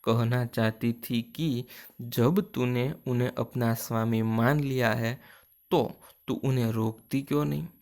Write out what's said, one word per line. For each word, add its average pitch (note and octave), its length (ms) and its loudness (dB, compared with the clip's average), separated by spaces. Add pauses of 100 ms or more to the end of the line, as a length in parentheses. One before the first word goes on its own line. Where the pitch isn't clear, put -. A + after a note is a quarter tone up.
કહના A#2 420 2
ચાહતી A2+ 480 0
થી A#2 280 -4
કે B2+ 460 -4 (320)
જબ B2 400 2
તૂને B2 560 -2 (100)
ઉન્હેં B2 240 0
અપના A#2+ 440 -2
સ્વામી A2+ 480 0
માન A#2 380 2
લિયા B2+ 340 0
હૈ, A#2 220 -2 (540)
તો D3+ 240 2 (340)
તું - 140 -4
ઉન્હેં B2 300 0
રોકતી A2 500 -2
ક્યો D3 220 0
નહીં? D3 240 -4 (140)